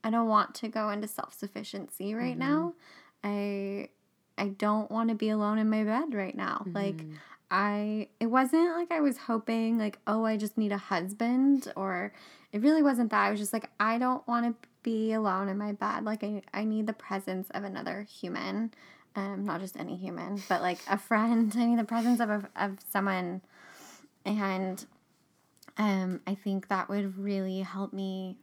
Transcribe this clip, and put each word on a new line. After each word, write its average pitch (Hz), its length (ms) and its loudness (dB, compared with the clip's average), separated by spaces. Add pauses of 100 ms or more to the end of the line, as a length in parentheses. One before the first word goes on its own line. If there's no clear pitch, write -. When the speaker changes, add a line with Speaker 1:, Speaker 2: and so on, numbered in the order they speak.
Speaker 1:
I 220 80 -2
don't 233 160 4
want 214 280 4
to 226 120 -8
go 214 240 -2
into 208 160 -4
self-sufficiency - 1040 -8
right 247 240 -4
Speaker 2:
Mm-hmm. - 20 -6
Speaker 1:
now. 311 340 2 (500)
I, 202 680 -4 (480)
I 202 120 -2
don't 208 420 0
wanna 226 240 2
be 214 140 0
alone 214 280 2
in 214 140 4
my 214 120 2
bed 247 300 0
right 196 220 -4
now." 196 320 -4
Like, 196 300 -2
Speaker 2:
Mm-hmm. 156 160 -10 (360)
Speaker 1:
I, 208 580 0 (120)
it 233 80 0
wasn't 285 480 4
like 339 160 -2
I 320 80 2
was 277 180 4
hoping, 226 640 0
like, 214 260 -2
"Oh, 220 200 2
I 220 120 2
just 208 200 -4
need 214 140 2
a 202 60 -2
husband," 240 960 2
or 190 380 -4 (380)
it 208 100 -2
really 302 220 6
wasn't 240 260 4
that. 202 160 4
I 202 60 2
was 208 80 0
just 208 140 -4
like, 220 260 -6
"I 220 180 2
don't 254 300 0
wanna 233 260 2 (300)
be 220 300 0
alone 202 360 0
in 196 80 -2
my 208 140 -4
bed. 202 340 -2
Like, 214 180 -2
I, 208 200 -4 (100)
I 208 100 -2
need 214 220 0
the 220 80 -2
presence 190 580 -6
of 202 120 -6
another 190 400 -6
human." 202 680 -4 (440)
Um, 196 300 -4
not 175 160 -2
just 185 160 -10
any 175 180 -8
human, 180 540 -6
but, 185 140 2
like, 180 160 -2 (100)
a 202 80 4
friend. 226 560 2
<laughs> 240 60 0
I 240 60 4
need 233 120 4
the 226 60 2
presence 233 360 2
of 214 120 2
a, 202 240 -2
of 196 240 -2 (100)
someone. 185 520 0 (840)
And, 190 580 -2 (960)
um, 190 480 2
I 196 80 -2
think 196 360 -4
that 190 200 0
would 196 300 -2
really 190 400 -2
help 190 340 -6
me 190 500 -6